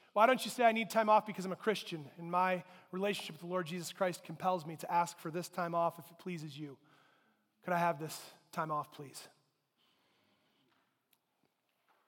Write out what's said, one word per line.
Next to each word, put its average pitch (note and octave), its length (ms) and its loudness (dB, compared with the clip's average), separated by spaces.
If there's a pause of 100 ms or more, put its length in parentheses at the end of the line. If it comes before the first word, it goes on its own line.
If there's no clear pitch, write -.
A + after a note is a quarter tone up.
(120)
why G#3 120 8
don't B3+ 180 6
you A3 60 -6
say, A#3+ 160 2
"I A3+ 60 10
need A3 180 0
time A3 200 4
off G#3+ 160 8
because F#3+ 200 -6
I'm F#3+ 60 -4
a F3 60 -4
Christian E3+ 600 -4
and E3+ 140 -8
my F3+ 320 2 (280)
relationship F#3+ 420 -2
with D3 80 -16
the E3+ 60 -12
Lord F3+ 200 -2
Jesus E3+ 240 -8
Christ F#3 320 -2
compels F3 420 -2
me D#3+ 120 -10
to - 140 -8
ask E3+ 280 2
for E3+ 100 -8
this E3 200 -6
time E3+ 260 -4
off E3+ 240 0
if D3 100 -18
it - 80 -20
pleases D#3+ 400 -8
you. C#3+ 220 -12 (840)
Could F3+ 100 -2
I F3 40 2
have E3+ 220 2
this - 340 -10 (200)
time D#3+ 180 -2
off, D3 220 -4
please?" - 340 -14 (2750)